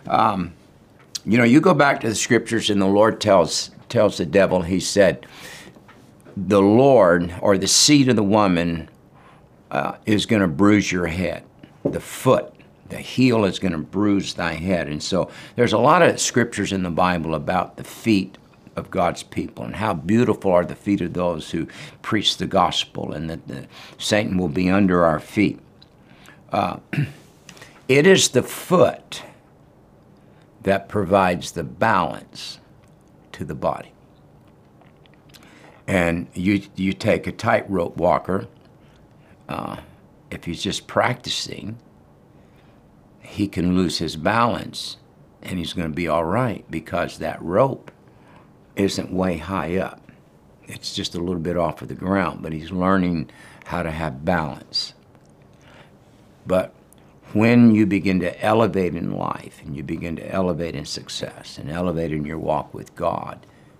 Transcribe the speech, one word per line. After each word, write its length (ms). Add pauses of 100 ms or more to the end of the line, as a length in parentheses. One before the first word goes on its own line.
Um, 460 (720)
you 120
know, 60
you 180
go 120
back 280
to 80
the 60
scriptures 540
and 120
the 60
Lord 320
tells, 520 (180)
tells 280
the 80
devil, 360
he 180
said, 460 (1080)
"The 260
Lord, 800
or 160
the 100
seed 420
of 60
the 80
woman, 640 (800)
uh, 240 (120)
is 200
gonna 220
bruise 440
your 160
head. 360 (400)
The 160
foot, 540 (360)
the 80
heel 480
is 140
gonna 180
bruise 560
thy 200
head." 340
And 140
so 280 (260)
there's 180
a 40
lot 240
of 180
scriptures 520
in 120
the 80
Bible 440
about 420
the 60
feet 540 (380)
of 140
God's 340
people 420
and 100
how 180
beautiful 580
are 140
the 100
feet 260
of 120
those 380
who 160 (340)
preach 360
the 100
gospel, 640
and 160
that 180
the, 200 (300)
Satan 400
will 120
be 200
under 360
our 140
feet. 400 (920)
Uh, 260 (160)
<clears throat> 920
it 200
is 220
the 140
foot 800 (1400)
that 240
provides 640
the 120
balance 960 (720)
to 120
the 120
body. 360 (2000)
And 460
you, 280 (140)
you 180
take 340
a 40
tightrope 640
walker, 500 (1040)
uh, 280 (520)
if 160
he's 160
just 260
practicing, 920 (1400)
he 280
can 280
lose 220
his 180
balance 800 (440)
and 160
he's 160
gonna 160
be 180
all 160
right 460
because 480
that 240
rope 500 (840)
isn't 360
way 260
high 400
up. 340 (520)
It's 300
just 220
a 40
little 220
bit 160
off 240
of 60
the 80
ground, 460
but 120
he's 180
learning 580 (360)
how 180
to 80
have 340
balance. 680 (1500)
But 280 (600)
when 400
you 120
begin 360
to 220
elevate 520
in 160
life, 520
and 120
you 80
begin 340
to 140
elevate 440
in 100
success, 720
and 120
elevate 420
in 140
your 140
walk 340
with 220
God, 500 (340)